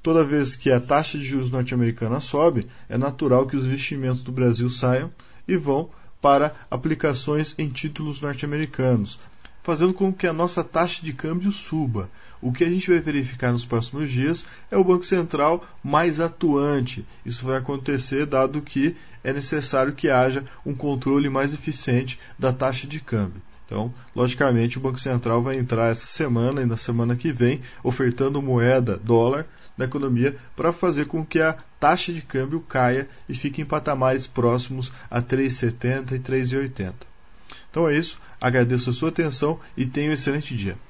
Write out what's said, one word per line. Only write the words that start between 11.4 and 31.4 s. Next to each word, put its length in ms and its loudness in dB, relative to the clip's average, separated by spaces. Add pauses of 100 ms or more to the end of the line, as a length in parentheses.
suba. 560 -2 (320)
O 100 -2
que 140 2
a 40 2
gente 220 0
vai 80 6
verificar 540 0
nos 140 -2
próximos 440 -2
dias 360 0 (240)
é 60 0
o 60 6
Banco 220 4
Central 580 2 (220)
mais 340 2
atuante. 840 0 (220)
Isso 180 -8
vai 140 0
acontecer 680 -2
dado 380 0
que 340 0 (260)
é 120 -2
necessário 580 0
que 160 -2
haja 360 4 (200)
um 100 -4
controle 540 0
mais 240 0
eficiente 680 -2 (200)
da 160 2
taxa 320 -2
de 140 -8
câmbio. 420 -4 (240)
Então, 260 -4 (240)
logicamente, 600 2
o 20 -6
Banco 180 -2
Central 440 0
vai 160 -2
entrar 320 2
essa 160 -4
semana 560 0
e 40 0
na 120 0
semana 360 0
que 160 -2
vem 300 2 (240)
ofertando 560 0
moeda, 560 4
dólar, 500 2 (300)
na 80 -2
economia 520 0 (200)
para 160 2
fazer 320 0
com 200 -4
que 140 -2
a 140 4 (260)